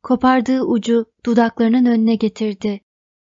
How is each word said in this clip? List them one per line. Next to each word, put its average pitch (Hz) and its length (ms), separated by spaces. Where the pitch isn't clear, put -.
kopardığı 254 580
ucu 233 440
dudaklarının 233 600
önüne 226 300
getirdi. 208 680